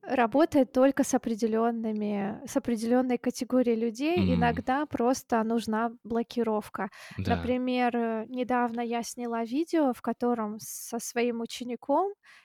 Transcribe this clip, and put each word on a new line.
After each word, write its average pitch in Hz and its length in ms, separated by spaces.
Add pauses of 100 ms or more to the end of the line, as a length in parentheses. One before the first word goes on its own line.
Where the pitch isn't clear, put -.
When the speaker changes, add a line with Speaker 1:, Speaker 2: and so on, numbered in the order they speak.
Speaker 1:
работает 269 680
только 262 320
с - 100
определёнными, 220 1300
с - 100
определённой 240 640
категорией 240 640
людей. 247 420
Speaker 2:
М. 190 120
Speaker 1:
Иногда 247 520
просто 240 580
нужна 226 480 (120)
блокировка. 220 880 (260)
Speaker 2:
Да. 233 400
Speaker 1:
Например, 247 400
э, 226 320
недавно 247 540
я 233 220
сняла 233 400
видео, 277 500
в - 80
котором 233 580
со - 400
своим 233 420
учеником 277 720 (300)